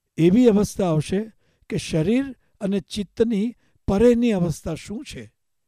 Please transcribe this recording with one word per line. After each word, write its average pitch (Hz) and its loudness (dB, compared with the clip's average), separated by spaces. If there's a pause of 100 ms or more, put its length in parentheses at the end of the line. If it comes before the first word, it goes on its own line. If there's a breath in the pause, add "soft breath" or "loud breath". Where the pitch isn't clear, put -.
(180 soft breath)
એવી 190 6
અવસ્થા 202 2
આવશે 190 -2 (360)
કે 208 -6
શરીર 226 -2 (240)
અને 196 -2
ચિત્તની 220 -4 (340)
પરેની 233 4
અવસ્થા 185 -4
શું 226 -12
છે, 110 -16 (360)